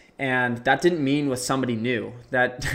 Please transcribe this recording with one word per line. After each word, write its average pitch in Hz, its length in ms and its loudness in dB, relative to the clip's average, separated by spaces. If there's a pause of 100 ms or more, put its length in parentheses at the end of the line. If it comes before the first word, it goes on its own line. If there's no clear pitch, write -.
(180)
And 127 400 0
that 135 220 2
didn't 175 220 2
mean 143 260 2
with 123 120 -2
somebody 127 340 0
new. 110 380 -2 (180)
That 123 340 0 (100)